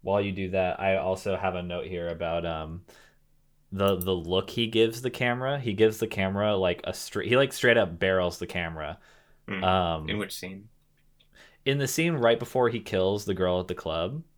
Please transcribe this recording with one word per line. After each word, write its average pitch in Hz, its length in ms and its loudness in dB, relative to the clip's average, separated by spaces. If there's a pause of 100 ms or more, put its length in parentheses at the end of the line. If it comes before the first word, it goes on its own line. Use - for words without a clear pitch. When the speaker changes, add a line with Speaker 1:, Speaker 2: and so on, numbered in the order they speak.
Speaker 1:
While 98 200 0
you 101 100 0
do 95 200 -4
that, 92 280 0
I 95 180 2
also 95 400 -2
have 95 180 -2
a 90 80 -4
note 87 220 -6
here 87 220 -6
about, 82 380 -4
um, 80 360 -6 (880)
the, 98 260 2
the 92 180 0
look 90 340 0
he 117 180 -2
gives 113 340 2
the 127 80 -2
camera. 127 500 -2
He 123 140 -4
gives 110 260 4
the 117 80 0
camera, 101 500 0
like, 90 260 0
a 92 100 -6
stra-, - 320 -6
he, 120 120 4
like, 139 160 2
straight 120 240 6
up 85 220 0
barrels 92 400 2
the 90 80 -6
camera. 82 500 -6 (500)
Speaker 2:
Mm. 95 160 -6
Speaker 1:
Um, 85 460 2
Speaker 2:
In 104 80 -2
which 101 200 -6
scene? 95 300 -14 (960)
Speaker 1:
In 139 120 2
the 139 100 0
scene 165 280 2
right 117 240 6
before 120 300 2
he 117 100 -2
kills 101 460 0
the 101 80 -2
girl 90 260 2
at 90 80 -4
the 90 80 -4
club. 90 480 -4 (140)